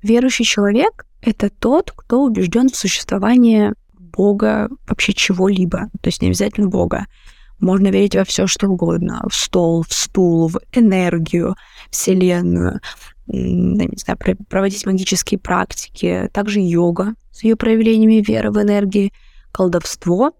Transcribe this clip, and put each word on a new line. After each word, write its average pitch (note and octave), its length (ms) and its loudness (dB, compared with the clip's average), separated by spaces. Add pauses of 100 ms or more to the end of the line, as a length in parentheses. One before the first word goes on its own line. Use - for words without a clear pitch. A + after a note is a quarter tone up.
Верующий A#3+ 420 2
человек — G#3+ 640 0 (160)
это G#3 260 -2
тот, - 440 0
кто B3+ 320 -2
убежден A3+ 460 2
в - 60 -12
существовании G#3 960 2 (200)
Бога, G3+ 760 0 (200)
вообще - 240 -2
чего-либо, F#3 760 0 (100)
то - 80 -2
есть - 140 -4
не F3+ 60 0
обязательно G3 380 -2
Бога. F3+ 400 -2 (540)
Можно F#3+ 280 2
верить G3 280 2
во F#3+ 80 2
все, F#3 240 -2
что - 200 -2
угодно, E3+ 600 -2
в - 60 -8
стол, E3+ 540 0
в - 40 -8
стул, E3 560 0
в E3+ 100 -4 (140)
энергию, F3+ 800 0 (360)
вселенную, F3 880 0 (480)
м, F3+ 460 -2
я G#3 100 0
не - 120 -6
знаю, - 220 -6
про-, F#3 160 -2 (140)
проводить G3 380 -4
магические F#3+ 520 -2
практики, F3+ 960 -4
также G#3 260 -2
йога F3 560 0 (160)
с - 140 -20
ее A3+ 120 2
проявлениями A3 680 4
веры G#3+ 280 -2
в G#3 100 0
энергии, G3+ 520 0 (400)
колдовство. F3+ 880 -2